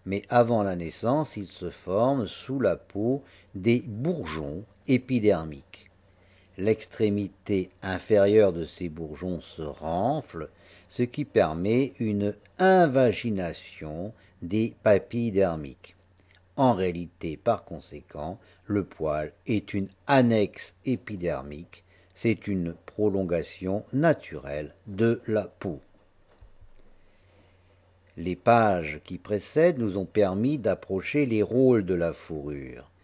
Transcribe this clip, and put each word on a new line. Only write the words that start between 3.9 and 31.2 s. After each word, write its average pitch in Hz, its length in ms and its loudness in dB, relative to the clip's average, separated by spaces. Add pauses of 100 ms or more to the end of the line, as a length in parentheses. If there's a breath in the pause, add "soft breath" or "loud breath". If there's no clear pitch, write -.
épidermiques. 101 1040 0 (680 soft breath)
L'extrémité 101 1120 0 (140)
inférieure 101 680 4
de 82 140 -6
ces 87 240 -10
bourgeons 80 520 -8
se - 200 -16
renfle, 82 880 -4 (400 soft breath)
ce - 140 -2
qui 123 200 -6
permet 104 760 2
une 104 340 0 (240)
invagination 110 1500 2 (300 soft breath)
des 110 400 -2
papilles 113 500 2
dermiques. 82 640 -2 (640 soft breath)
En 131 160 4
réalité, 87 640 -4
par - 260 -2
conséquent, 78 760 -12 (260 soft breath)
le 101 200 0
poil 76 460 -4 (140)
est 107 300 -4
une 98 120 -4 (200)
annexe 117 680 2 (100)
épidermique, 85 1000 -8 (320 soft breath)
c'est - 320 -2
une 87 280 -4 (100)
prolongation 95 1080 -2
naturelle 76 840 -2 (100)
de 110 400 0
la 107 200 -2
peau. 87 360 -10 (2250 soft breath)
Les 87 180 -6
pages 92 680 2
qui 90 140 -12
précèdent 147 600 0
nous 104 180 -2
ont 95 80 -4
permis 107 540 0
d'approcher 98 680 -2